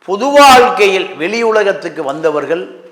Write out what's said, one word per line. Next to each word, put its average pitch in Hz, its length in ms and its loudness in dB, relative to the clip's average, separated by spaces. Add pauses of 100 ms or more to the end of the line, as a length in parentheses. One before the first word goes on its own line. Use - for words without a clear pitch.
பொது 208 260 -6
வாழ்க்கையில் 247 840 4
வெளி 196 280 -6
உலகத்துக்கு 196 600 -2
வந்தவர்கள் 156 800 -6 (120)